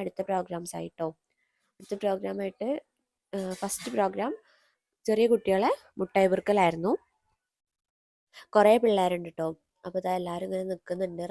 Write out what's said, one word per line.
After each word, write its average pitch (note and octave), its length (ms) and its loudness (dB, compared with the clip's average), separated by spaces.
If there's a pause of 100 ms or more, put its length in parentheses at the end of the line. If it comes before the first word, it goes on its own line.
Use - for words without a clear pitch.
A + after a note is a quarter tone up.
അടുത്ത F#3+ 280 -6
പ്രോഗ്രാംസ് F3+ 500 -4
ആയിട്ടോ. E3 280 -6 (680)
അടുത്ത G3 160 -12 (100)
പ്രോഗ്രാമായിട്ട്, G3 640 -4 (640)
ഏ, G3+ 60 -6 (240)
ഫസ്റ്റ് G3+ 340 -6
പ്രോഗ്രാം G3 360 0 (760)
ചെറിയ A3 220 4
കുട്ടികളെ G#3 400 4 (300)
മുട്ടായി F#3+ 320 4
പെറുക്കലായിരുന്നു. F#3 600 2 (1600)
കുറേ G#3 160 8 (120)
പിള്ളേരുണ്ട് F3+ 500 2
ട്ടോ. D#3+ 160 -4 (380)
അപ്പോൾ F3+ 160 -8
ഇതാ F#3 180 -2
എല്ലാവരും F3 280 -6
ഇങ്ങനെ F#3 220 -4
നിൽക്കുന്നുണ്ട് F3 600 -6